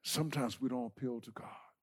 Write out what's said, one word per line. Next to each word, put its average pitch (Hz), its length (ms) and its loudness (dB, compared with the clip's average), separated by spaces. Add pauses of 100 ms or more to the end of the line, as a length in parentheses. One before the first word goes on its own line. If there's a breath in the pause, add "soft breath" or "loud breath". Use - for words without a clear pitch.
Sometimes 139 580 2
we 131 80 2
don't 123 180 2
appeal 120 340 -2
to 113 100 -14
God. - 260 -12 (260)